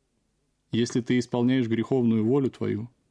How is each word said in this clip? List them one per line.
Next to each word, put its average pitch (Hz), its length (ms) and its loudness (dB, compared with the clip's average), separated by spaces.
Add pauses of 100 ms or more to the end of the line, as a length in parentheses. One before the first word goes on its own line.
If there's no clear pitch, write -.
(720)
Если 120 300 0
ты 123 180 0
исполняешь 123 480 0
греховную 113 580 0
волю 131 240 2
твою 104 400 -6 (220)